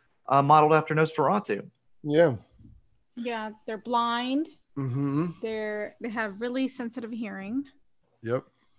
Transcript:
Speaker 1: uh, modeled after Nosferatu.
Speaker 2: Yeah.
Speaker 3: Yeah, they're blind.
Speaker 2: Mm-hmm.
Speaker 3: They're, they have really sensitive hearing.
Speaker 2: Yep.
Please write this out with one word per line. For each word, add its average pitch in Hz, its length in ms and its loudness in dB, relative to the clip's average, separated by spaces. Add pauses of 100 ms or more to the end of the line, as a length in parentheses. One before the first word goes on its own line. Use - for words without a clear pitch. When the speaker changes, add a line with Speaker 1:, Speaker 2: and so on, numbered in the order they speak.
(280)
Speaker 1:
uh, 139 140 6
modeled 151 300 8
after 156 220 4
Nosferatu. 156 680 0 (380)
Speaker 2:
Yeah. 147 340 4 (800)
Speaker 3:
Yeah, 226 340 -8 (160)
they're 220 120 -6
blind. 240 720 -2 (280)
Speaker 2:
Mm-hmm. 139 500 -2 (140)
Speaker 3:
They're, 214 600 -6
they 240 80 -8
have 208 320 -6
really 247 260 -2
sensitive 233 460 -10
hearing. 214 500 -6 (600)
Speaker 2:
Yep. 117 180 -2 (360)